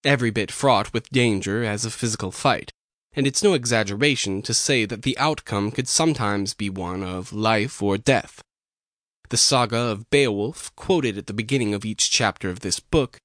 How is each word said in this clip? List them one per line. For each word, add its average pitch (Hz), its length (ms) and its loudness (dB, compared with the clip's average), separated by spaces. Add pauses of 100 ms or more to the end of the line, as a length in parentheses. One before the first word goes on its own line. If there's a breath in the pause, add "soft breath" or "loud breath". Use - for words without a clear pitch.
every 127 260 2
bit 107 220 -2
fraught 113 400 2
with - 180 -4
danger 110 540 2
as 107 220 -4
a 110 40 -4
physical 107 420 -4
fight, - 400 0 (420)
and 147 120 0
it's 139 180 0
no 202 100 6
exaggeration 113 880 0
to - 120 -4
say 123 300 2
that 107 200 -6
the 131 140 0
outcome 113 540 -2
could 127 160 -4
sometimes 104 680 0
be 101 160 -4
one 92 320 -6
of 92 300 -6
life 107 500 0
or 98 160 2
death. - 440 0 (880)
The 117 80 -2
saga 120 400 2
of 113 320 -4
Beowulf, 123 680 0
quoted 131 420 0
at 101 100 -10
the 101 60 -8
beginning 110 400 0
of 101 120 -4
each - 260 -2
chapter 101 380 0
of 90 100 -6
this - 220 -4
book - 440 0